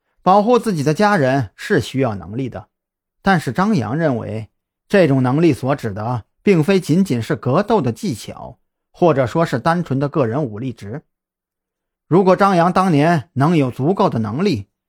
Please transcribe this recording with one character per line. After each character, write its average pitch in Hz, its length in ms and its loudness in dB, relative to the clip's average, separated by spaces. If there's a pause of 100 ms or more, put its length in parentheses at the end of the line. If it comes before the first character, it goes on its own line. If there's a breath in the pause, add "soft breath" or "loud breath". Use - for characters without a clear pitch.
(220)
保 196 200 4
护 240 160 2
自 226 160 -2
己 151 80 -2
的 143 100 0
家 208 240 2
人 135 380 0
是 - 260 -2
需 131 200 -6
要 117 160 -2
能 92 200 -12
力 127 120 -6
的， 92 200 -14 (540)
但 190 160 2
是 139 140 -4
张 196 240 0
扬 113 200 -2
认 156 200 0
为， 104 340 -8 (380)
这 185 180 4
种 135 160 2
能 127 180 2
力 170 120 4
所 131 240 -2
指 107 180 -8
的 107 300 -6 (180)
并 170 220 4
非 196 160 2
仅 175 240 0
仅 123 180 -2
是 151 140 -4
格 131 260 0
斗 208 180 0
的 123 120 -2
技 180 200 -6
巧， - 460 -14 (320)
或 165 240 2
者 131 100 2
说 165 220 -2
是 127 140 -4
单 170 240 -2
纯 135 160 -4
的 143 80 -2
个 135 180 0
人 117 160 -4
武 107 160 -8
力 131 140 -8
值。 117 320 -14 (1040)
如 185 160 4
果 185 120 4
张 196 200 2
扬 170 180 4
当 185 180 2
年 151 420 2
能 151 220 2
有 135 140 2
足 139 240 -2
够 190 160 2
的 123 80 -4
能 113 260 -4
力， 135 240 -2 (200)